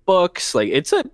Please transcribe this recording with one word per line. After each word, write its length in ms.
books. 480
Like, 140
it's 220
a 120